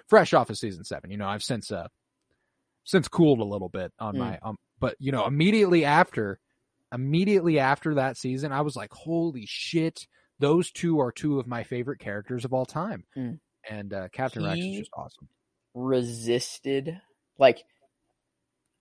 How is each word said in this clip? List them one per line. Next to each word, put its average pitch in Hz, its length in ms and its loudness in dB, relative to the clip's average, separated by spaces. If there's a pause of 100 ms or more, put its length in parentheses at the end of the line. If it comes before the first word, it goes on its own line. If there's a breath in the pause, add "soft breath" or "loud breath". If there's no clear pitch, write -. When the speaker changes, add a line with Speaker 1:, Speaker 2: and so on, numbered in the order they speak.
Speaker 1:
Fresh 202 280 6
off 139 160 4
of 107 80 -6
season 95 260 -8
seven, 87 280 -10
you 101 40 -10
know, 104 120 -4
I've 101 140 -4
since, 113 300 -6
uh, 87 160 -8 (960)
since - 240 2
cooled 147 320 6
a 107 40 0
little 101 260 -6
bit 90 280 -8
on 107 180 -6
Speaker 2:
Mm. - 20 -2
Speaker 1:
my, - 240 -6
um, 107 140 -10 (220)
but, 131 200 -2
you 135 140 -4
know, 120 120 0
immediately 175 600 4
after, 135 520 2 (540)
immediately 165 640 2
after 139 360 2
that 131 220 0
season, 131 360 -6
I 135 80 -2
was 147 160 -2
like, 107 160 -12
"Holy 160 540 -4
shit, - 600 -4 (320)
those 156 320 2
two 165 300 0
are 123 100 0
two 147 300 -4
of 113 60 -10
my 117 180 -8
favorite 123 340 -6
characters 110 460 -8
of 120 80 -6
all 131 140 -2
time." 160 380 -8 (120)
Speaker 2:
Mm. 131 240 -8 (280)
Speaker 1:
And, 104 260 -10
uh, 95 180 -8
Captain 123 320 -6
Rex - 140 -4
is 87 60 -6
Speaker 2:
He 95 160 -8
Speaker 1:
just - 140 -14
awesome. 76 340 -16 (460)
Speaker 2:
resisted, 127 1300 -2 (380)
like, 131 260 6 (1160)